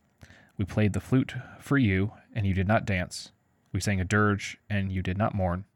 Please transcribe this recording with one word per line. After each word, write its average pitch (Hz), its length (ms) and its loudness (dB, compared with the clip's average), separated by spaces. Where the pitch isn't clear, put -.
'We 104 80 -2
played 104 300 2
the 98 60 -4
flute - 340 0
for 143 180 0
you, 101 340 2
and 104 100 -2
you 95 100 2
did 92 120 0
not 110 200 2
dance. - 440 -4
We 101 60 -4
sang 95 220 0
a 90 40 -2
dirge, 104 520 2
and 98 220 -2
you 92 100 -2
did 92 160 -2
not 104 180 0
mourn.' 92 300 -2